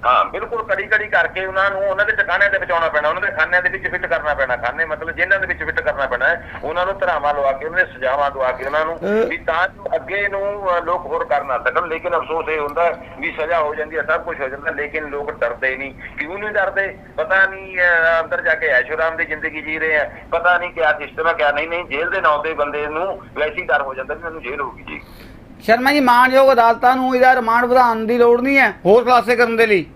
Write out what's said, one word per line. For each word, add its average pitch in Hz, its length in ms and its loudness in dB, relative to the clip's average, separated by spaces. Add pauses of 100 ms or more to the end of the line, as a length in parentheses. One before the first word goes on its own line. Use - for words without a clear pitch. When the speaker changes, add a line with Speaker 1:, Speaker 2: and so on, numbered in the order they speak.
Speaker 1:
ਹਾਂ, 120 200 4
ਬਿਲਕੁਲ 220 380 -6
ਕੜੀ 196 200 -2
ਕੜੀ 208 240 0
ਕਰਕੇ 185 380 -2
ਉਹਨਾਂ 190 260 0
ਨੂੰ 196 180 -2
ਉਹਨਾਂ 196 160 0
ਦੇ 214 60 -2
ਟਿਕਾਣਿਆਂ 196 380 2
ਤੇ 196 80 -2
ਪਹੁੰਚਾਉਣਾ 170 320 0
ਪੈਣਾ, 151 200 0
ਉਹਨਾਂ 175 120 -2
ਦੇ 196 100 -4
ਖਾਨਿਆਂ 170 300 0
ਦੇ 180 80 0
ਵਿੱਚ 185 220 -6
ਫਿੱਟ 180 140 -6
ਕਰਨਾ 151 280 -2
ਪੈਣਾ, 131 240 -2
ਖਾਨੇ 127 280 -4
ਮਤਲਬ 160 260 -8
ਜੇਲ੍ਹਾਂ 185 280 0
ਦੇ 190 80 -4
ਵਿੱਚ 170 160 -6
ਫਿੱਟ 160 180 -4
ਕਰਨਾ 139 260 -2
ਪੈਣਾ 127 200 0
ਹੈ, 170 240 -2 (120)
ਉਹਨਾਂ 170 220 -2
ਨੂੰ 190 120 -4
ਧਰਾਵਾਂ 156 360 0
ਲਵਾ 139 180 0
ਕੇ, 135 140 -4
ਉਹਨਾਂ 170 200 0
ਦੇ - 80 -14
ਸਜ਼ਾਵਾਂ 135 380 0
ਦਵਾ 131 200 -2
ਕੇ 127 140 -6
ਉਹਨਾਂ 151 200 0
ਨੂੰ, 165 120 -6
Speaker 2:
ਅਹ, 208 300 0
Speaker 1:
ਵੀ 170 100 -6
ਤਾਂ 170 300 -2
ਜੋ 202 160 -10 (120)
ਅੱਗੇ 196 320 -4
ਨੂੰ, 196 420 -4
ਅਹ, 175 120 2
ਲੋਕ 170 240 -4
ਹੋਰ 160 200 -4
ਕਰ 143 180 0
ਨਾ 135 140 -4
ਸਕਣ। 127 300 -2
ਲੇਕਿਨ 165 300 -4
ਅਫਸੋਸ 160 320 -4
ਇਹ 156 100 -2
ਹੁੰਦਾ 147 380 0 (220)
ਵੀ 156 220 -8
ਸਜ਼ਾ 165 180 0
ਹੋ 151 160 -2
ਜਾਂਦੀ 151 220 -6
ਹੈ, 151 40 -2
ਸਭ 165 220 -2
ਕੁਛ 165 160 -8
ਹੋ 139 80 -4
ਜਾਂਦਾ, 139 240 -6
ਲੇਕਿਨ 147 380 -6
ਲੋਕ 143 220 -6
ਡਰਦੇ 127 460 -2
ਨਹੀਂ। 135 160 -10 (240)
ਕਿਉਂ 165 220 -8
ਨਹੀਂ 214 100 -8
ਡਰਦੇ? 196 480 -2 (200)
ਪਤਾ 185 280 2
ਨਹੀਂ, 190 340 -6
ਅਹ, 165 440 4
ਅੰਦਰ 165 180 -4
ਜਾ 160 140 2
ਕੇ 160 120 -2
ਐਸ਼ੋ 131 260 2
ਆਰਾਮ 160 240 -2
ਦੀ 165 80 -2
ਜ਼ਿੰਦਗੀ 156 360 -8
ਜੀ 156 180 -6
ਰਹੇ 156 180 0
ਆ, 139 140 0 (200)
ਪਤਾ 175 260 4
ਨਹੀਂ 175 160 -4
ਕਿਆ 156 200 2
ਸਿਸਟਮ 147 340 -4
ਹੈ, 170 60 2
ਕਿਆ 147 180 2
ਨਹੀਂ। 147 160 -2
ਨਹੀਂ, 170 180 -6
ਜੇਲ੍ਹ 156 260 -4
ਦੇ 190 100 -2
ਨਾਂ 151 180 2
ਤੇ 160 140 -4
ਬੰਦੇ 147 340 -4
ਨੂੰ 165 340 -4 (120)
ਵੈਸੇ 151 220 -2
ਹੀ 180 100 -6
ਡਰ 147 160 2
ਹੋ 135 120 -6
ਜਾਂਦਾ 131 200 -8
ਵੀ 156 100 -12
ਮੈਨੂੰ 160 180 -10
ਜੇਲ੍ਹ 139 220 -6
ਹੋਊਗੀ 107 200 -10
ਜੀ। 76 180 -14 (640)
Speaker 2:
ਸ਼ਰਮਾ 247 280 2
ਜੀ, 294 80 4
ਮਾਣਯੋਗ 254 520 6
ਅਦਾਲਤਾਂ 240 440 6
ਨੂੰ 254 200 0
ਇਹਦਾ 254 200 8
ਰਿਮਾਂਡ 240 300 2
ਵਧਾਉਣ 240 400 4
ਦੀ 240 120 0
ਲੋੜ 240 240 6
ਨਹੀਂ 277 160 2
ਹੈ 233 160 4 (120)
ਹੋਰ 214 180 6
ਖੁਲਾਸੇ 240 320 4
ਕਰਨ 226 200 2
ਦੇ 226 100 4
ਲਈ? 196 200 2 (100)